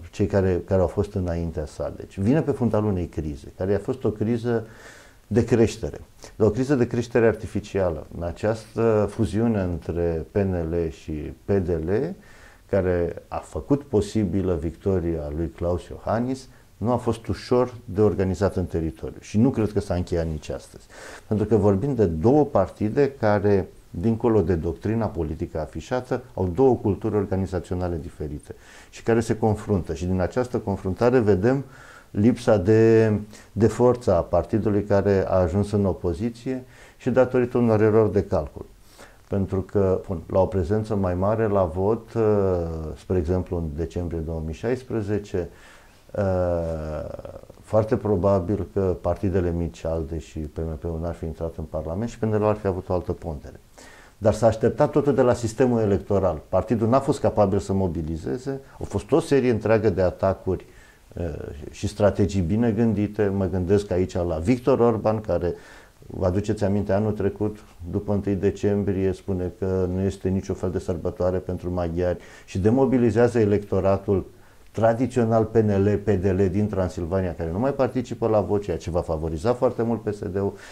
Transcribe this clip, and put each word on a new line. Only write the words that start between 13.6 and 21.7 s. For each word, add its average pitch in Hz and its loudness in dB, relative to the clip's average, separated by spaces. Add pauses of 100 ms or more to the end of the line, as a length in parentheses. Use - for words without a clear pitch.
posibilă 98 0
victoria 82 -2
lui 82 -4
Klaus 87 -4
Iohannis, 120 -4 (280)
nu 110 -2
a 120 2
fost 117 -4
ușor 123 0 (100)
de 98 -4
organizat 95 2
în 92 -2
teritoriu. 80 -6
Și - -4
nu 131 6
cred 107 0
că 101 -2
s-a 95 -4
încheiat 87 -2
nici 78 -8
astăzi. - -14 (420)
Pentru 107 0
că 117 2
vorbim 101 2